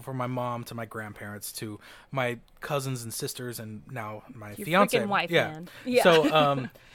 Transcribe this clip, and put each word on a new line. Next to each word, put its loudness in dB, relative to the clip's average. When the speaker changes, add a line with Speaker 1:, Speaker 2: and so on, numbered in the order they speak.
Speaker 1:
from -10
my -2
mom -4
to -14
my -8
grandparents -12
to -10
my -2
cousins -4
and -10
sisters -8
and -12
now -10
my -14
Speaker 2:
Your -8
Speaker 1:
fiance. 4
Speaker 2:
freaking 0
wife, 0
Speaker 1:
Yeah. 4
Speaker 2:
man. -12
Yeah. 4
Speaker 1:
So, 8
Speaker 2:
<laughs> -
Speaker 1:
um, 4